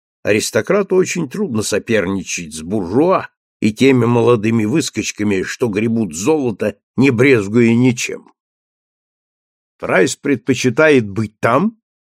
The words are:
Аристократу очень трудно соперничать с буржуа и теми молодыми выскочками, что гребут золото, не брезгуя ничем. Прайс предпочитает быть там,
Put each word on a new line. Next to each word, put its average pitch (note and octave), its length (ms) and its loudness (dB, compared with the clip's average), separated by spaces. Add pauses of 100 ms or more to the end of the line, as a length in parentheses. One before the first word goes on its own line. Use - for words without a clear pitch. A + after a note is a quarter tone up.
(260)
Аристократу A#2+ 720 0
очень F3 320 -2
трудно C#3 340 -6
соперничать F#2+ 880 -4
с D#2 100 -14
буржуа A2 680 -2 (320)
и G#2+ 120 0
теми B2+ 340 4
молодыми A#2 580 2
выскочками, G#2 800 -4
что - 260 -4
гребут G#2+ 480 -2
золото, A2 640 -2 (180)
не C3+ 140 4
брезгуя A#2 640 4
ничем. - 580 -2 (1500)
Прайс D#3 380 0
предпочитает C3+ 920 2
быть G2+ 300 -8
там, C#3+ 420 0 (260)